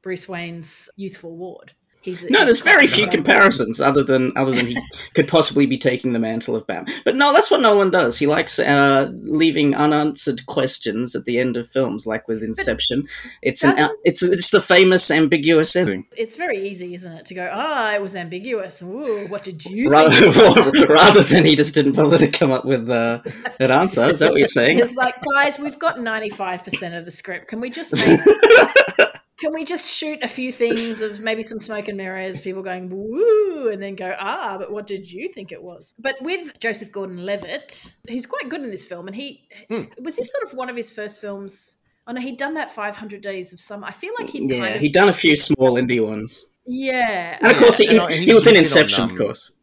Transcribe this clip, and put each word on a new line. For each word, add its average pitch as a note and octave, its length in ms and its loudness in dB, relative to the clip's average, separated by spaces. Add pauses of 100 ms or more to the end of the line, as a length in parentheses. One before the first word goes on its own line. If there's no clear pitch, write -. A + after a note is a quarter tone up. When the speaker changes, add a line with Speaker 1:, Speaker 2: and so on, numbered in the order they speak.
Speaker 1:
Bruce F#3 260 -10
Wayne's E3+ 680 -14
youthful F3+ 400 -14
ward. F3 360 -18 (280)
He's, F3 280 -10
Speaker 2:
No, E4+ 120 2
Speaker 1:
he's E4 40 4
Speaker 2:
there's A#3 160 4
very F4 260 4
Speaker 1:
kind - 40 2
of - 40 2
Speaker 2:
few G#3 120 2
Speaker 1:
a - 40 -6
Speaker 2:
comparisons - 720 2
other C#3 240 2
than, B2+ 320 0
other C3+ 180 0
than B2 120 -2
he A#2+ 120 -8 (180)
Speaker 1:
<laughs> - 180 -18
Speaker 2:
could D3 120 2
possibly C#3+ 380 2
be B2+ 140 -2
taking B2 340 -2
the A#2 60 -2
mantle A#2 360 -4
of A2 120 -6
Batman. F#2 360 -8
But - 140 -2
no, C#4+ 160 2
that's G#4 180 2
what - 120 2
Nolan G3+ 280 4
does. C#3 280 0
He C#3+ 80 -2
likes, D#3 320 0
uh, C#3 520 2 (120)
leaving D3+ 520 0
unanswered D3 720 -2
questions B2 720 -4
at - 80 -8
the A#2+ 140 -4
end B2 180 -2
of A#2+ 100 -8
films, A#2 400 -4
like A2 220 -8
with A2 120 -6
Speaker 1:
But A2 80 -8
Speaker 2:
Inception. C3 600 -4 (320)
It's - 240 -2
an, C#3 120 2
Speaker 1:
doesn't D3+ 280 -2
Speaker 2:
it's, F3 180 2
it's F3+ 280 2
the G3 100 4
famous F#3 500 4
ambiguous D#3 640 2
ending. G2+ 380 -2
Speaker 1:
It's A3+ 220 -8
very A3 320 -6
easy, F3+ 260 -14
isn't F3+ 160 -18
it, E3 140 -20
to - 100 -18
go, F3+ 160 -8
"Ah, A#3 440 -4
it G3+ 80 -4
was F#3+ 120 -10
ambiguous. F3+ 680 -10
Ooh, G#3 460 -8
what G3 140 -10
did F3 220 -14
you G3+ 240 -4
Speaker 2:
Rather, D#3 420 8
Speaker 1:
think?" A#3 580 8
Speaker 2:
<laughs> - 20 -
rather F#3 320 8
than D#3+ 240 6
he D#3 100 6
just D3 180 2
didn't C#3 220 2
bother D3+ 220 4
to D3+ 100 6
come C#3 240 2
up B2+ 140 -2
with, B2 240 -2
uh, A#2 320 0 (380)
an B2+ 100 4
answer. D3 340 2
Is D3+ 140 2
that D3+ 120 2
what D3+ 100 2
you're C3+ 80 4
saying? C#3+ 300 2
Speaker 1:
It's A#3+ 160 0
like, B3+ 200 -4 (220)
"Guys, C#4+ 220 0
we've C#4+ 200 -12
got D#4 240 -4
ninety-five G#3 600 -8
percent F3 320 -10
of E3+ 100 -14
the E3+ 40 -18
script. - 380 -14
Can A3 140 -12
we B3 80 -10
just - 260 -10
make - 280 4
Speaker 2:
<laughs> - 40 8 (1080)
Speaker 1:
Can D#4 160 -6
we D#4+ 120 -8
just - 280 -6
shoot D4+ 300 -8
a A#3+ 60 -6
few B3+ 240 -8
things A#3 480 -4
of G#3 200 -8
maybe A3+ 220 -6
some A3 160 -12
smoke G#3 300 -10
and G3+ 100 -10
mirrors, F#3+ 420 -10
people F#3+ 220 -12
going, F#3 260 -10
'Woo,' D4+ 800 0
and G3 140 -6
then G3 140 -12
go, F#3 200 -8
'Ah, G#3+ 420 -8
but F#3 140 -12
what G#3 140 -12
did F#3+ 240 -12
you A3+ 180 -14
think A#3+ 220 -18
it E3 120 -18
was?'" F3 360 -20
But C4+ 240 -6
with E4+ 380 -10
Joseph A3+ 320 -8
Gordon-Levitt, F#3+ 1040 -12 (140)
he's A#3 180 -10
quite C5 220 -10
good D#4 140 -10
in A#3+ 80 -12
this F#3 140 -14
film, F3 240 -16
and G3 80 -16
he, C#4 320 -16 (200)
Speaker 3:
Hmm. G#3 140 -8 (180)
Speaker 1:
was D#4 160 -12
this B4 160 -10
sort C#5 120 -8
of - 120 -16
one B3+ 140 -10
of A#3+ 60 -12
his A#3 140 -12
first G#3 300 -14
films? G3 580 -16 (280)
Oh, B3+ 60 -14
no, B3+ 80 -10
he'd B3 180 -12
done D4 160 -8
that D4+ 160 -8
five G#3 260 -10
hundred G3+ 260 -18
Days F#3+ 300 -12
of F3 80 -20
Summer. G#3 260 -16
I F#3+ 40 -12
feel F#4 280 -14
like - 120 -10
he'd C3+ 200 -8
Speaker 2:
Yeah, B2 100 -4
Speaker 1:
kind A2 160 -6
of - 40 -6
Speaker 2:
he'd D3 140 -2
done G3 140 4
a F3+ 60 2
few D#3 220 2
small C3 380 4
indie B2 320 0
ones. G#2+ 380 -10 (200)
Speaker 1:
Yeah. B3 800 -6
Speaker 2:
And A3+ 100 6
of - 60 4
course, A#3 200 8
he, - 80 6
Speaker 3:
Yeah, A3+ 40 -2
and, A3 100 6
uh, F3 80 -2
Speaker 2:
he D#3+ 180 -2
Speaker 3:
he A3+ 80 8
Speaker 2:
was A3 120 8
in A#3 60 10
Speaker 3:
was - 0 -
in - 20 8
on, F#3 60 8
Speaker 2:
Inception, D3+ 440 4
Speaker 3:
um, A#2 60 -6
Speaker 2:
of F#2 80 -14
course. A2+ 320 -6 (120)